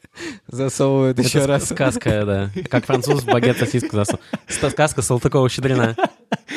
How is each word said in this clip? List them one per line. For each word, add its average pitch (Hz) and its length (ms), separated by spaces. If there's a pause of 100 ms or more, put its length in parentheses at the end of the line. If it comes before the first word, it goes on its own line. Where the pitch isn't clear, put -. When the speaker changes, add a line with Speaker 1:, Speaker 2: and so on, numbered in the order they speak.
(460)
Speaker 1:
засовывают 135 720
Speaker 2:
Это 127 100
Speaker 1:
ещё 151 140
Speaker 2:
ск-, 139 40
Speaker 1:
раз? 139 220
Speaker 2:
сказка, 135 560
да. 101 260 (200)
Как 123 160
француз 135 360
в 123 40
багет 120 320
сосиску 123 380
засовывает. - 280 (240)
Ста-, - 220
сказка 147 320
Салтыкова-Щедрина. 127 960 (600)